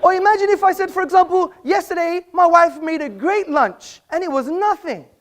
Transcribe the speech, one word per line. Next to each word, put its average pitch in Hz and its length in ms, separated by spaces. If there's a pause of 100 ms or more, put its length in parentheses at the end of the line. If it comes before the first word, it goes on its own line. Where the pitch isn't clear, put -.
Or 370 120
imagine 392 360
if 403 140
I 381 100
said, 381 160
for 370 140
example, 370 500 (100)
Yesterday, 349 680
my 359 120
wife 339 360
made 320 200
a 294 80
great 330 400
lunch 269 600
and 330 140
it 349 80
was 269 160
nothing. 339 580 (160)